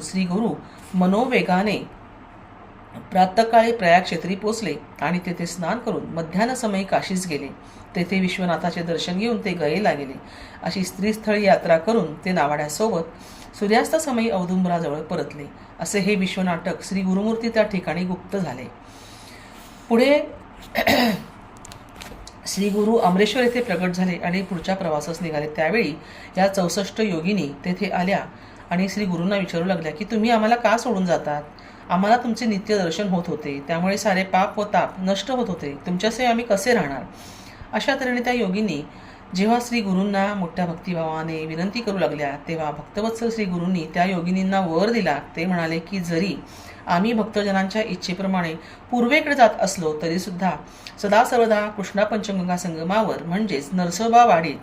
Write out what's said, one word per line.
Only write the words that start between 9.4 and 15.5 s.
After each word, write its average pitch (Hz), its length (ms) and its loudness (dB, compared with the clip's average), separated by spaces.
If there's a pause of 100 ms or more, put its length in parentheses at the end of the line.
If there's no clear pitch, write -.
ते 190 80 -2
गयेला 170 400 2
गेले. 139 280 -8 (420)
अशी 185 200 -2
स्त्रीस्थळ 208 540 0
यात्रा 170 420 6
करून 165 360 0
ते 185 180 -4
नावाड्यासोबत 156 720 0 (520)
सूर्यास्त 220 420 2
समयी 240 340 0
औदुंबराजवळ 175 680 0
परतले. 147 500 -6 (300)